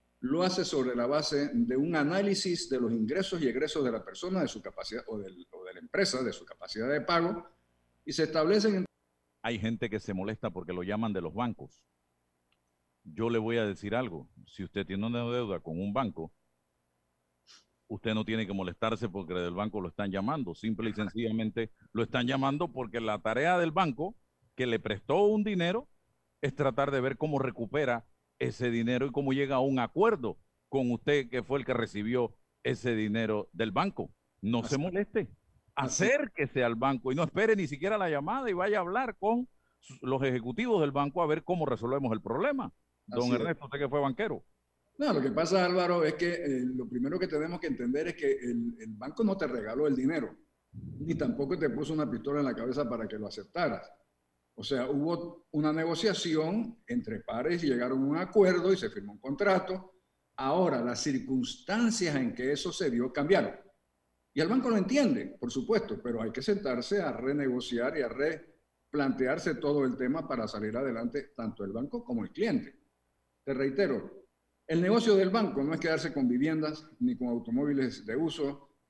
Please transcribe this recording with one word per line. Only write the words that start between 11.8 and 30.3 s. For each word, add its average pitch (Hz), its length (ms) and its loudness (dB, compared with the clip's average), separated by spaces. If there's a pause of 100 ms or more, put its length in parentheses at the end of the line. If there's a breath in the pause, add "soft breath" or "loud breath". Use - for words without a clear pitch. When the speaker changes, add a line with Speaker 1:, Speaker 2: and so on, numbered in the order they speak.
Speaker 2:
Yo 101 220 -4
le 117 100 2
voy 113 200 0
a 110 80 2
decir 101 280 -4
algo, 104 360 -4 (160)
si - 180 -12
usted 95 220 -4
tiene 98 200 -2
una 120 120 -2
deuda 120 420 -2
con 82 180 -8
un 101 140 -2
banco, 95 400 -4 (1500 loud breath)
usted 110 280 -4
no 107 100 0
tiene 110 220 -2
que 98 80 -4
molestarse 98 560 -2
porque 90 240 -6
del 87 180 -2
banco 101 300 -4
lo 90 80 -6
están 101 200 -4
llamando, 98 440 -2
simple 110 340 -4
y 101 60 -4
sencillamente 110 760 -2 (220 soft breath)
lo 117 100 0
están 120 240 0
llamando 135 460 0
porque 117 300 -6
la 107 160 0
tarea 143 400 2
del 165 140 0
banco 160 440 0 (380)
que 127 120 -2
le 113 120 2
prestó 139 460 0
un 208 200 4
dinero 196 420 0 (540)
es 135 140 -2
tratar 139 380 2
de 135 100 2
ver 131 160 0
cómo 151 200 0
recupera 120 680 0 (320)
ese 123 320 -2
dinero 117 340 2
y 139 80 -4
cómo 135 220 0
llega 139 220 2
a 127 40 4
un 135 180 2
acuerdo 135 600 0 (320)